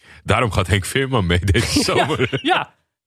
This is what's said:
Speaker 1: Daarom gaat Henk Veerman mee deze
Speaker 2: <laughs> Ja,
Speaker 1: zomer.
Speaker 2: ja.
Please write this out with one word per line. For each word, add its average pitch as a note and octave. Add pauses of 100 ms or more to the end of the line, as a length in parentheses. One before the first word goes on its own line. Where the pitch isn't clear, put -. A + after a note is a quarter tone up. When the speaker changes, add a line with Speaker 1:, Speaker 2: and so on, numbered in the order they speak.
(240)
Speaker 1:
Daarom A2
gaat F#2
Henk G2
Veerman C3
mee F2
deze F#2+
Speaker 2:
<laughs> -
Ja, B3+
Speaker 1:
zomer. -
Speaker 2:
ja. D4 (340)